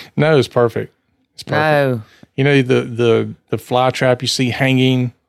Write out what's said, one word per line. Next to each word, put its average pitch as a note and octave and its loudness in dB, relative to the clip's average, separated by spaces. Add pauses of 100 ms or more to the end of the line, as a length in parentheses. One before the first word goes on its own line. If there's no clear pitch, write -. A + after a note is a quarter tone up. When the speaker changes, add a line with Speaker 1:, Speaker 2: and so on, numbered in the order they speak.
(140)
Speaker 1:
No, D3 2
it's A#2+ 0
perfect. A#2 -2 (440)
It's - -20
perfect. - -8
Speaker 2:
No. C#3+ 0 (340)
Speaker 1:
You C3+ -2
know, C#3 4
the, B2 0
the, A2+ 0 (140)
the A#2+ -4
fly B2+ 0
trap B2+ 0
you B2+ -6
see B2+ -2
hanging B2+ 0 (160)